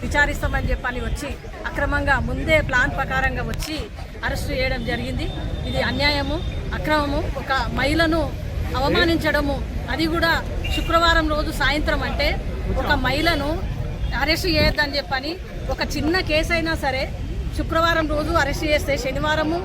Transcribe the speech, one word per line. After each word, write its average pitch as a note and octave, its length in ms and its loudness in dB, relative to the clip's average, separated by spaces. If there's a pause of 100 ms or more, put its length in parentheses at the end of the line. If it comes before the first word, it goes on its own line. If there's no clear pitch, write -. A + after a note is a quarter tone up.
విచారిస్తామని C#4 680 0
చెప్పని B3 280 -2
వచ్చి A3+ 300 -4 (360)
అక్రమంగా C#4+ 540 2
ముందే C4 420 2
ప్లాన్ C4 300 2
ప్రకారంగా C4 520 -2
వచ్చి - 340 -4 (480)
అరెస్ట్ C#4 260 -4
చేయడం C4 340 -2
జరిగింది. A#3+ 420 -2 (420)
ఇది - 120 0
అన్యాయము, C#4 560 0 (360)
అక్రమము. D4+ 460 2 (180)
ఒక C4+ 140 -4 (220)
మహిళను D#4+ 480 2 (560)
అవమానించడము, D4 840 2 (280)
అది C4+ 160 0
కూడా E4 380 2 (320)
శుక్రవారం E4 540 4
రోజు D#4 220 0
సాయంత్రం. C#4+ 520 0
అంటే C#4 240 0 (500)
ఒక - 140 0
మహిళను D4 720 0 (580)
అరెస్ట్ D#4+ 260 2
చేయొద్దని D4+ 500 2
చెప్పని, C#4 380 -4 (340)
ఒక - 120 -2 (140)
చిన్న D#4 240 2
కేసు D#4+ 340 2
అయినా E4 220 2
సరే C4+ 280 0 (540)
శుక్రవారం D#4+ 500 2
రోజు D4+ 240 0
అరెస్ట్ D4 340 2
చేస్తే D4 320 2
శనివారము D4+ 680 0